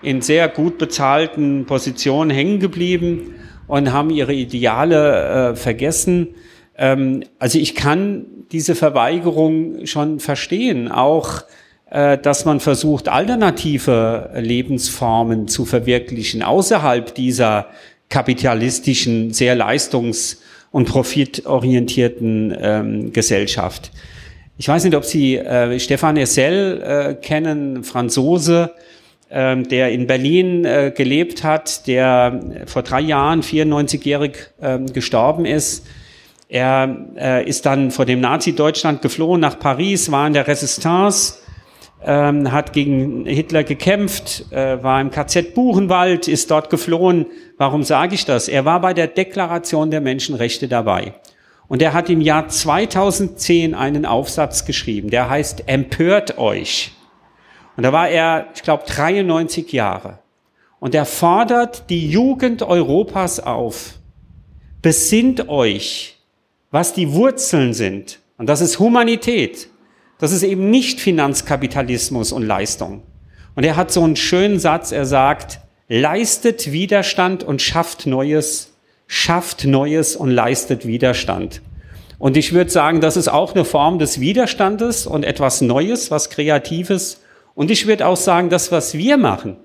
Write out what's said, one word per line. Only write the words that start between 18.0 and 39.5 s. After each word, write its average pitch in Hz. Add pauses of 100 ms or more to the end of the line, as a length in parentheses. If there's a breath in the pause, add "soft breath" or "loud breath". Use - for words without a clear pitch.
kapitalistischen, 123
sehr 123
leistungs- 117 (320 loud breath)
und 127
profitorientierten, 123
ähm, 107
Gesellschaft. 101 (680 loud breath)
Ich -
weiß 165
nicht, 175
ob 143
Sie, 135
äh, 123
Stefan 151
Hessel, 170
äh, 143
kennen, 147
Franzose, 160 (600 loud breath)
ähm, 131
der 127
in 123
Berlin, 175
äh, 139
gelebt 147
hat, 156
der 127 (280)
vor 127
drei 131
Jahren, 151
vierundneunzigjährig, 147 (100)
ähm, 131
gestorben 131
ist. - (600 loud breath)
Er, 131 (220)
äh, 131
ist -
dann 139
vor 131
dem 127
Nazi-Deutschland 151
geflohen 160
nach 147